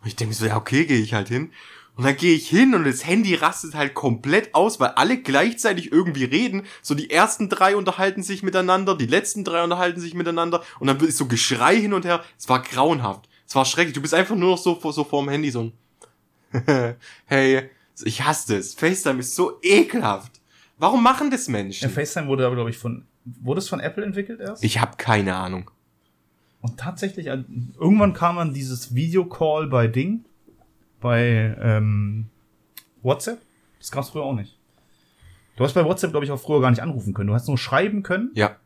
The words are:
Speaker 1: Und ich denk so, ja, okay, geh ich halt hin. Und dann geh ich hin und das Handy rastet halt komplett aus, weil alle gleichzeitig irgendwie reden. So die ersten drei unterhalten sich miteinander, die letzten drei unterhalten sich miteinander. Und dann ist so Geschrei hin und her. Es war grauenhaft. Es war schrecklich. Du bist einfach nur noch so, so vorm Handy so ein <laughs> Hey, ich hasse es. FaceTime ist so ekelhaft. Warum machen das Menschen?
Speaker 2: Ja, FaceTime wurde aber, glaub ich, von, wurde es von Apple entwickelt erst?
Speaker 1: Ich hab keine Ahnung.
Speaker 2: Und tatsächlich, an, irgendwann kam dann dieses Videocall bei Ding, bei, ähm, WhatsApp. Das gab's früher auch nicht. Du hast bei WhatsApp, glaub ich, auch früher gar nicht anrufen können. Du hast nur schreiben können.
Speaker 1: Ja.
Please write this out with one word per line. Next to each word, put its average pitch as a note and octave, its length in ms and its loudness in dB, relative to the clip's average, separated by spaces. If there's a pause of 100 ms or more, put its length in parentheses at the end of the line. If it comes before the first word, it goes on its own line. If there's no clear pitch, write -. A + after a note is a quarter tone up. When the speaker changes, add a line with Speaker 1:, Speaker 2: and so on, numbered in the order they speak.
Speaker 1:
Und A2+ 60 -10
ich G#2+ 80 -10
denk A2 180 -6
so, G#2+ 120 -4
ja, G#2+ 120 0
okay, - 280 2
geh C3 140 2
ich A2 140 -2
halt G2+ 160 -2
hin. C3+ 220 -4 (440)
Und B2 100 -2
dann C3+ 100 2
geh E3 180 4
ich D3 160 0
hin B3 240 6
und E3+ 120 2
das B2+ 200 -2
Handy F#3 300 2
rastet D#3 400 -2
halt D3 180 -2
komplett C#3 600 0
aus, G#3 240 2
weil B2+ 100 2
alle B3 320 2
gleichzeitig F3+ 720 0
irgendwie D#3 320 2
reden. F#3+ 400 0 (180)
So - 140 -2
die - 160 -6
ersten F#3 380 2
drei G3 260 4
unterhalten F#3+ 480 0
sich F#3+ 200 -6
miteinander, F#3 540 2
die C3 80 0
letzten G3 380 0
drei E3+ 200 0
unterhalten F3 360 0
sich E3+ 160 -10
miteinander. E3+ 480 -2 (160)
Und C3 80 -2
dann C#3 140 2
ist D#3+ 160 2
so C#3 100 -2
Geschrei B2 500 2
hin G#3 160 2
und F3+ 100 -2
her. F3 200 0 (140)
Es - 120 -16
war B2+ 140 2
grauenhaft. C3+ 680 -2 (180)
Es - 80 -6
war E3+ 80 4
schrecklich. D#3+ 300 0
Du C#3 80 -6
bist D3+ 140 -2
einfach F#3+ 200 2
nur F#3 160 2
noch F3 60 2
so, F3 220 0 (120)
so D3 120 -2
vorm C#3+ 260 -2
Handy C#3+ 220 -2
so A#2 200 -4 (800)
ein B2 440 0 (100)
<laughs> - 200 -20
Hey, C3+ 440 2 (340)
ich A2+ 220 -4
hasse - 320 0
es. - 160 -6
FaceTime D#3+ 460 0
ist B2+ 160 -8
so - 260 -2
ekelhaft. G#3 800 2 (380)
Warum A#3 240 4
machen C4+ 260 4
das B3+ 180 -4
Menschen? G2+ 400 -4
Speaker 2:
Ja, - 60 -2
FaceTime D3 340 -4
wurde C3 200 2
aber, B2 80 0
glaub A#2 140 -2
ich, A#2 100 -8
von, B2 260 -8 (180)
wurde B2 360 -6
es F#3+ 100 -10
von F#3 100 -6
Apple F3+ 240 -6
entwickelt G3+ 360 -8
erst? G3+ 240 -10
Speaker 1:
Ich A2+ 180 0
hab - 160 -4
keine G2+ 380 0
Ahnung. F#2 340 -8 (920)
Speaker 2:
Und A#2+ 180 -6
tatsächlich, F3 500 -8
an, C3 500 -8
irgendwann G3 340 4
kam E3+ 240 0
dann D#3+ 160 -2
dieses C3 420 -6
Videocall D#3+ 720 0
bei B2 200 2
Ding, E3 360 -2 (800)
bei, A#2 600 2
ähm, G#2+ 680 0 (760)
WhatsApp. D3+ 400 -2 (380)
Das - 120 -14
gab's C3+ 200 -6
früher D3+ 120 -6
auch C#3 100 -4
nicht. G#2 240 -8 (1000)
Du - 80 0
hast B2+ 80 -2
bei F3 100 4
WhatsApp, E3+ 280 0
glaub D3 120 -2
ich, C#3 80 -6
auch C3+ 80 -6
früher D3+ 220 2
gar B2+ 80 4
nicht A#2 120 2
anrufen A2 320 -6
können. G2+ 140 -2
Du G#2 60 0
hast A#2+ 160 -2
nur C3+ 80 0
schreiben G3 460 -2
können. G3+ 320 -4
Speaker 1:
Ja. G#2 200 2 (100)